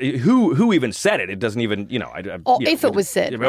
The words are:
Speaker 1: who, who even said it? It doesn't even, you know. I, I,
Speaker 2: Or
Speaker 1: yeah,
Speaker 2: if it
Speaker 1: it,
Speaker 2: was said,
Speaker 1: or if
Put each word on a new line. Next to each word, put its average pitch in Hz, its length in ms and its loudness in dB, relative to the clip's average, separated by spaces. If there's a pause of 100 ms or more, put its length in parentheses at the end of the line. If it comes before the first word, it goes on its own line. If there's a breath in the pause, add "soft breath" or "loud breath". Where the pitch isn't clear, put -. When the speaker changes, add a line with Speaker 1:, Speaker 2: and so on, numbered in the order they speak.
(180)
Speaker 1:
who, 196 360 4
who 208 200 4
even 127 180 2
said 202 280 0
it? 92 100 -4
It 98 80 -8
doesn't 113 240 -2
even, 101 260 -2
you 127 100 -4
know. 71 160 -6
I, 78 40 -12
I, 92 260 -10
Speaker 2:
Or 247 160 4
Speaker 1:
yeah, 277 80 0
Speaker 2:
if 311 160 0
it 277 40 2
Speaker 1:
it, 190 60 -2
Speaker 2:
was 196 140 -2
said, 180 240 -2
Speaker 1:
or 123 40 -6
if 110 120 -10